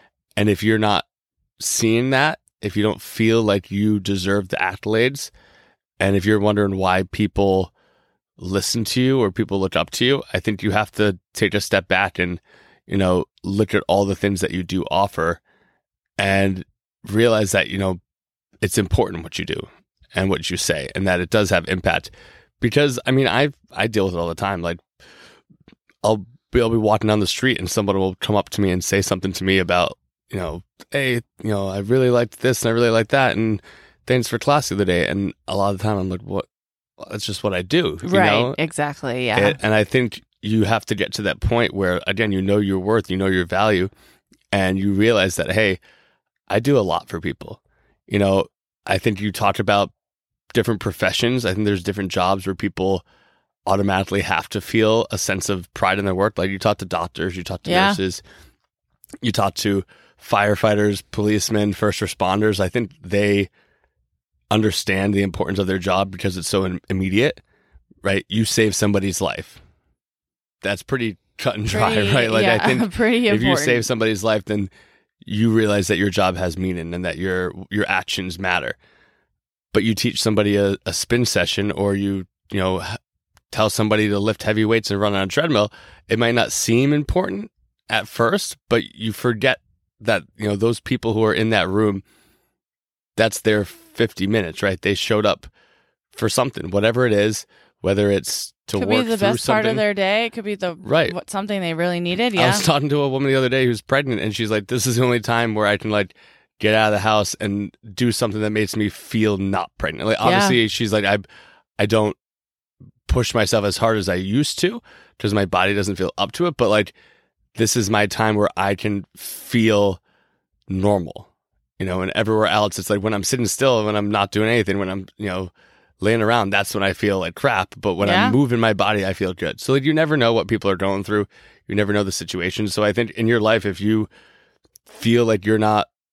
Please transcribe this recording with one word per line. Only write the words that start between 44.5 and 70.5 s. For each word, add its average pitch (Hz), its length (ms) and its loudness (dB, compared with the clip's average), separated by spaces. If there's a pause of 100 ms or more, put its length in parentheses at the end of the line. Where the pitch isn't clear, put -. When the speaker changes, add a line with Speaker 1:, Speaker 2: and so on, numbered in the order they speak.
Speaker 1:
and 95 260 2
you 98 140 0
realize 98 440 2
that, - 160 -2
hey, 101 260 2 (720)
I 101 120 0
do 135 180 2
a - 20 4
lot 87 280 -2
for 85 120 -8
people. - 420 -10 (440)
You 104 120 -2
know, 98 280 2 (400)
I 95 120 0
think 101 220 -2
you 104 120 -4
talked 101 280 0
about 101 300 0 (640)
different 113 280 0
professions. 117 640 -2
I 95 80 0
think 104 100 -2
there's 101 180 0
different 95 300 -4
jobs 95 340 0
where 98 80 -2
people 95 520 -2 (600)
automatically 98 540 0
have 87 300 -2
to 101 100 -4
feel 110 500 2
a 107 60 -4
sense 95 320 -4
of 92 240 -6
pride 95 260 0
in 101 60 -2
their 98 100 -2
work. 101 220 0
Like, 95 140 -2
you 98 80 -6
talk 104 200 0
to - 60 -12
doctors, 87 520 -6
you 92 60 -8
talk 90 200 -10
to - 80 -6
Speaker 2:
Yeah. 185 180 2
Speaker 1:
nurses, 98 340 -2 (1000)
you 120 100 0
talk 98 240 0
to 98 280 0 (380)
firefighters, 104 880 2
policemen, 104 600 0
first 98 280 -2
responders. 101 600 0
I 95 80 0
think 120 240 -4 (100)
they 101 460 2 (1000)
understand 104 640 0
the 98 80 2
importance 95 360 -2
of 98 80 0
their 95 120 -2
job 95 320 0
because 92 260 -4
it's 87 120 -8
so 95 180 2
im-, 90 140 -4 (100)
immediate, 98 500 0 (640)
right? 98 260 0
You 110 160 0
save 107 300 2
somebody's 101 460 0
life. - 400 -6 (1000)